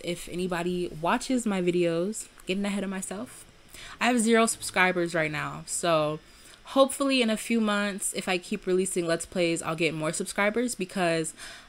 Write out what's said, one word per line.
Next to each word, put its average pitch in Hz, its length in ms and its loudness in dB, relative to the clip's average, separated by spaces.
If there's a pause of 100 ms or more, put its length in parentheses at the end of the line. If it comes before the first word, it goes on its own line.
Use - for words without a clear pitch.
If 170 240 -6
anybody 180 720 -2
watches 226 460 0
my 196 160 0
videos, 175 640 0 (180)
getting 196 220 -2
ahead 196 180 -2
of 196 60 -4
myself. 190 560 -10 (520)
I 226 100 2
have 247 120 4
zero 226 240 6
subscribers 185 720 2
right 156 160 2
now, 147 360 -6
so 156 540 2 (560)
hopefully 269 460 4
in 220 80 2
a 214 60 0
few 233 260 0
months, 202 520 0
if 196 140 -6
I 185 80 2
keep 196 300 -6
releasing 185 400 0
Let's 165 180 0
Plays, 170 380 0
I'll 160 120 -4
get 160 200 2
more 156 180 -2
subscribers 214 600 0
because 170 580 0 (360)